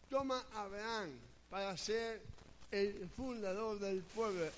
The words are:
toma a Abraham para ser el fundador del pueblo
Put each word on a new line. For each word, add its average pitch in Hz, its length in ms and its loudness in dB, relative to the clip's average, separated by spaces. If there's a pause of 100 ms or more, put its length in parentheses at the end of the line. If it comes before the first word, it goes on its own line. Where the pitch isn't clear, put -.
toma 269 440 2
a 220 80 -4
Abraham 208 500 -2 (380)
para 196 260 0
ser 226 460 0 (500)
el 202 380 2
fundador 220 680 0
del 196 240 2
pueblo 190 420 2 (120)